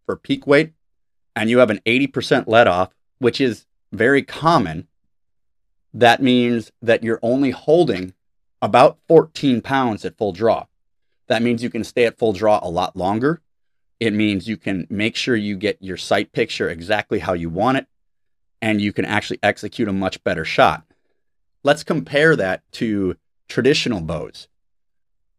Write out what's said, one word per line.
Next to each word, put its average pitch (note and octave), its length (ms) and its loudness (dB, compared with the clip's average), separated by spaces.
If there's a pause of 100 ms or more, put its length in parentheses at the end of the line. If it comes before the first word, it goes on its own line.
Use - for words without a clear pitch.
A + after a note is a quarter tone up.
for G2 100 -6
peak C3+ 300 -6
weight D3+ 280 2 (600)
and A2 140 -2
you A#2+ 100 4
have B2 100 6
an G#2 160 -4
eighty B2+ 220 0
percent C3 400 -2
let A2+ 200 6
off, F2+ 220 0 (300)
which A#2+ 200 0
is B2 260 -2 (260)
very C3 320 2
common, A#2+ 640 0 (1080)
that A#2 280 6
means A#2+ 500 2 (100)
that A2+ 220 2
you're A2+ 180 -2
only B2+ 300 0
holding A#2+ 600 0 (480)
about A#2+ 360 4 (100)
fourteen D3 540 2
pounds B2+ 420 -2
at E2+ 140 -10
full G2+ 160 -2
draw. G2 320 0 (640)
That A2+ 140 0
means A#2+ 220 -2
you A#2+ 60 -4
can A2 160 -8
stay B2 200 0
at A2+ 120 -2
full A2 160 0
draw G#2+ 280 2
a F2+ 80 -6
lot F2+ 280 -4
longer. A2 440 -2 (580)
It A2 140 0
means G#2 340 0
you A2 100 -6
can F#2+ 320 -6
make G#2+ 260 -4
sure B2+ 200 -2
you G#2 200 -4
get G2 240 -4
your F#2 160 -10
sight - 360 -2
picture A2 380 -4
exactly G2 500 -4
how F#2+ 140 -2
you E2+ 180 -6
want A2 260 0
it, - 100 -8 (720)
and G#2+ 220 -2
you G2+ 100 0
can F#2+ 140 -4
actually - 380 -4
execute G#2 440 -2
a G2 60 -4
much G2 300 -4
better E2+ 200 -4
shot. F2+ 400 2 (800)
Let's D3 200 0
compare D3+ 520 0
that F#2+ 280 -2 (100)
to G2+ 420 -2 (320)
traditional B2 540 0
bows. D#2 460 -10 (920)